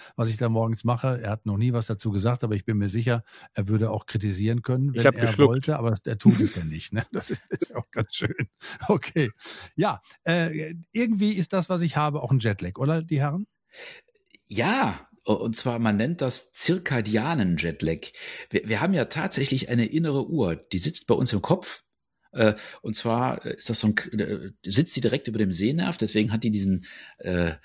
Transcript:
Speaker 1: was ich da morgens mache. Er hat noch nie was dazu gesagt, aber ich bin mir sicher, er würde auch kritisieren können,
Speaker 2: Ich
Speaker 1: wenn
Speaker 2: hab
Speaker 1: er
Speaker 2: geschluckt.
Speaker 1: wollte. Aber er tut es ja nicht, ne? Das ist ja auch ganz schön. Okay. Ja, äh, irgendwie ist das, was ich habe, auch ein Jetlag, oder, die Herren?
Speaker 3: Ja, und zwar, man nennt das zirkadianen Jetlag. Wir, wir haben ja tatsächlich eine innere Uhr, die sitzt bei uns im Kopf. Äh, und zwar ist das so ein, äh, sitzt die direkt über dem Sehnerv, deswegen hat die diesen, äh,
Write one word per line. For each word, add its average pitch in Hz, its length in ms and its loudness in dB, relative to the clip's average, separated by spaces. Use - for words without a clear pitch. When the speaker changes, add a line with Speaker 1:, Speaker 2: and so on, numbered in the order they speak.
Speaker 1:
was 113 140 0
ich 110 80 -6
da 120 100 2
morgens 113 360 0
mache. 123 360 0
Er 110 80 -4
hat 107 160 -4
noch 101 140 0
nie 120 160 2
was 117 100 0
dazu 110 280 -4
gesagt, 113 320 0
aber 107 100 0
ich 98 100 -2
bin 110 140 0
mir 101 100 2
sicher, 117 360 0
er 101 160 -2
würde 110 220 2
auch 104 160 -4
kritisieren 104 560 -2
können, 131 320 0
Speaker 2:
Ich 117 60 0
Speaker 1:
wenn 120 60 6
Speaker 2:
hab 135 100 6
Speaker 1:
er 120 100 2
Speaker 2:
geschluckt. 117 240 6
Speaker 1:
wollte. 135 260 0
Aber 117 260 0
er 113 140 -4
tut - 240 6
es 104 160 0
ja 85 80 -4
nicht, 80 300 -8
ne? 110 180 -2
Das - 160 -6
ist - 400 -6
ja - 80 -16
auch 117 140 -8
ganz - 240 -4
schön. - 340 -4
Okay. 160 420 2
Ja, 156 240 0
äh, 165 520 0
irgendwie 214 400 2
ist 185 200 -2
das, 190 160 0
was 180 140 0
ich 156 160 0
habe, 147 240 0
auch 123 100 -2
ein 135 60 6
Jetlag, 101 400 -2
oder, 156 240 0
die 156 180 -2
Herren? 151 260 -2
Speaker 3:
Ja, 131 580 0
und 113 320 0
zwar, 120 240 0
man 107 200 2
nennt 147 240 -2
das - 280 -2
zirkadianen 113 1080 0
Jetlag. 80 400 -2
Wir, - 200 0
wir 107 120 0
haben 180 140 2
ja 139 100 2
tatsächlich - 640 -2
eine 120 160 2
innere 147 420 0
Uhr, 101 300 0
die - 220 -6
sitzt - 280 -4
bei 117 80 4
uns - 200 2
im 98 80 0
Kopf. - 420 0
Äh, 110 220 4
und 110 160 -6
zwar 117 480 0
ist - 240 -8
das 113 120 -2
so 110 80 2
ein, 107 300 0
äh, 98 320 -4
sitzt 127 320 2
die - 60 -2
direkt 123 260 0
über 110 100 -2
dem 98 140 2
Sehnerv, 156 460 -2
deswegen 107 340 0
hat 113 100 -2
die 113 80 0
diesen, 98 360 0
äh, 87 340 0